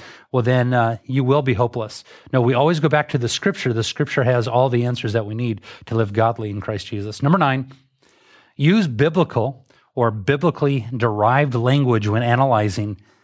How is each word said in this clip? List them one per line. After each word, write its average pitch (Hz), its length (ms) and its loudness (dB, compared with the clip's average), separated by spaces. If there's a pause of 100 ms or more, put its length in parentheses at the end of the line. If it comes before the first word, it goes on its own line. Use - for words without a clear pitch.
(300)
well, 123 140 0
then, 127 280 2
uh, 117 300 0
you 131 220 -2
will 139 180 2
be 131 120 0
hopeless. 113 500 -4 (280)
No, 131 80 2
we 123 140 4
always 156 240 2
go 151 100 0
back 151 200 2
to 143 100 -2
the 120 100 -2
scripture. - 440 -2
The 110 100 0
scripture - 400 -2
has 123 240 2
all 127 220 2
the 120 160 0
answers 120 300 -4
that 110 120 -2
we 107 80 -8
need 113 260 -4 (260)
to 113 100 -4
live 107 160 0
godly 110 380 0
in 101 100 -8
Christ 104 260 -8
Jesus. 107 340 -10
Number 156 180 2
nine, 135 340 0 (840)
use 180 320 2
biblical 139 800 0 (300)
or 117 160 2
biblically 139 720 -2 (100)
derived 120 600 2
language 123 500 2
when 110 160 0
analyzing 113 760 0 (280)